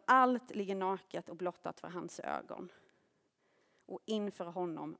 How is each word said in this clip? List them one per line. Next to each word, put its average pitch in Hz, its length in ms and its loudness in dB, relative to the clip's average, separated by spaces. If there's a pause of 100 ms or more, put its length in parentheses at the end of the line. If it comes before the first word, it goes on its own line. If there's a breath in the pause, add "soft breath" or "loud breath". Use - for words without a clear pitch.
allt 254 460 6
ligger 196 240 -2
naket 190 540 -2
och 165 80 -10
blottat 175 440 -6
för - 80 -10
hans 175 320 -8
ögon. - 520 -6 (1120 soft breath)
Och 190 180 -10
inför 208 400 -2
honom 170 560 -4